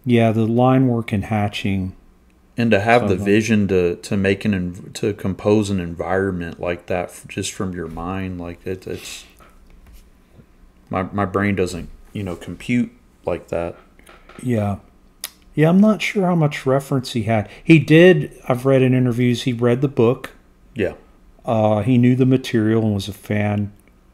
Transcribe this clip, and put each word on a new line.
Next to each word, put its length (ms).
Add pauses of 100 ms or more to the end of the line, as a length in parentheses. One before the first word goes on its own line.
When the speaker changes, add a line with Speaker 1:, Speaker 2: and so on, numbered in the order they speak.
Speaker 1:
Yeah, 280
the 160
line 400
work 240
and 140
hatching. 680 (600)
Speaker 2:
And 140
to 80
have 240
the 60
Speaker 1:
Something. 160
Speaker 2:
vision 440
to, 280
to 200
make 280
an 80
env-, 400
to 200
compose 560
an 100
environment 800
like 280
that 220
f-, 180
just 260
from 200
your 140
mind, 540
like, 240
it, 220
it's, 380 (1600)
my, 140
my 220
brain 300
doesn't, 340 (240)
you 100
know, 120
compute 560 (340)
like 240
that. 260 (680)
Speaker 1:
Yeah. 360 (760)
Yeah, 160
I'm 120
not 200
sure 240
how 100
much 300
reference 480
he 100
had. 260 (140)
He 160
did, 580 (100)
I've 180
read 160
in 120
interviews, 500
he 100
read 280
the 60
book. 440 (440)
Speaker 2:
Yeah. 180 (520)
Speaker 1:
Uh, 360
he 160
knew 180
the 100
material 600
and 100
was 120
a 60
fan, 580 (420)